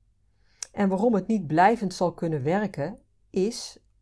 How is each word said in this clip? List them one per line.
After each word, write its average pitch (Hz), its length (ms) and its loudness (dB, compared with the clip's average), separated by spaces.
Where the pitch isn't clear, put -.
En 196 180 0
waarom 202 240 2
het 202 140 0
niet 208 200 0
blijvend 185 460 4
zal 175 200 0
kunnen 156 300 -4
werken, 190 560 -4
is - 500 -4